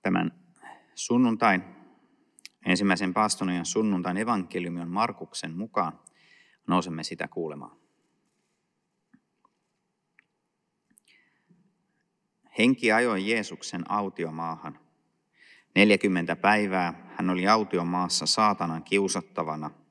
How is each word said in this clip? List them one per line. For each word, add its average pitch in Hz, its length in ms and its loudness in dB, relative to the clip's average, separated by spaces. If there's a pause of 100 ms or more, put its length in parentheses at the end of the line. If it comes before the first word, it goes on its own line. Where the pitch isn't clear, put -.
Tämän - 260 0 (640)
sunnuntain, 113 680 4 (1000)
ensimmäisen 95 480 2
paaston 104 360 0
ajan 87 160 -2
sunnuntain 92 520 0
evankeliumi 87 640 -4
on 85 80 -10
Markuksen 98 640 -6
mukaan. 87 480 -4 (680)
Nousemme 87 360 -2
sitä - 240 -8
kuulemaan. 78 500 -10 (4000)
Henki 120 340 4
ajoi 110 380 2
Jeesuksen 92 640 -4
autiomaahan. 82 880 -6 (960)
Neljäkymmentä 95 600 4
päivää 95 800 0
hän 92 140 -2
oli 92 180 0
autiomaassa 90 800 0
saatanan 90 580 0
kiusattavana. 82 880 -4 (180)